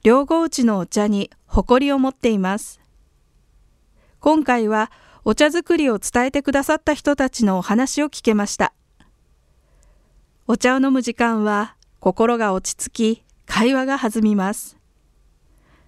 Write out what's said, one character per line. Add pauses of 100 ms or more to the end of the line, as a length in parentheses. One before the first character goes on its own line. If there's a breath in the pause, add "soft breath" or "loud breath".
両
河
内
の
お
茶
に (160)
誇
り
を
持
っ
て
い
ま
す。 (1400)
今
回
は、 (320 soft breath)
お
茶
作
り
を
伝
え
て
く
だ
さ
っ
た
人
た
ち
の
お
話
を
聞
け
ま
し
た。 (1700)
お
茶
を
飲
む
時
間
は、 (220)
心
が
落
ち
着
き、 (240)
会
話
が
弾
み
ま
す。 (1120 soft breath)